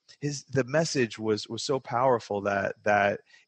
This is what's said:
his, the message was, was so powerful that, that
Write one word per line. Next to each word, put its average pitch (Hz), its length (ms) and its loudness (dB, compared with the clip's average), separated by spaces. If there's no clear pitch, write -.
his, 143 240 -6
the 131 200 0
message 135 540 0
was, 110 300 -2
was 113 140 -8
so 135 160 -2
powerful 120 640 0
that, 98 420 -2
that 101 360 2